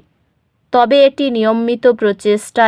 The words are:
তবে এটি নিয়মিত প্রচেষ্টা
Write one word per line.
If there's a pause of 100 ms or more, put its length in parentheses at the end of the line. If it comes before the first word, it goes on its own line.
(720)
তবে
এটি
নিয়মিত
প্রচেষ্টা